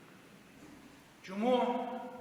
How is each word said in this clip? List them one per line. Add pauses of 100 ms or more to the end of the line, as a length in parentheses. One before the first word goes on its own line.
(1200)
Чому (320)